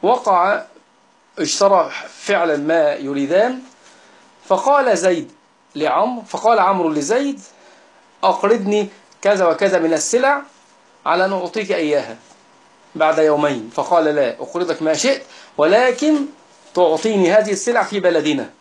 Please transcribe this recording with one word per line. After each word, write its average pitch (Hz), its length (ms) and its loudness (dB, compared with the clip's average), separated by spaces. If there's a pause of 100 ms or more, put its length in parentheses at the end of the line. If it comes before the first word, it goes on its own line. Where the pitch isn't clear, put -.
وقع، 202 600 0 (720)
اشترى 190 520 2 (280)
فعلًا 170 380 0
ما 147 380 0
يريدان، 151 640 -2 (880)
فقال 254 500 2
زيد 170 340 -2 (420)
لعمرو، 175 480 -2
فقال 214 360 0
عمرو 185 300 2
لزيد: 214 520 -2 (840)
"أقرضني 202 640 0 (340)
كذا 190 240 2
وكذا 185 320 2
من 160 140 0
السلع 254 500 0 (640)
على 175 180 0
أن 196 80 -2
أعطيك 196 400 -6
إياها 147 440 -2 (760)
بعد 156 240 0
يومين." 147 560 0
فقال: 160 300 0
"لا، 147 260 0 (100)
أقرضك 165 420 -6
ما 156 120 0
شئت، 247 280 -2 (360)
ولكن 247 580 2 (580)
تعطيني 180 580 2
هذه 208 200 4
السلع 226 300 -2
في 202 180 -4
بلدنا." 151 500 0 (100)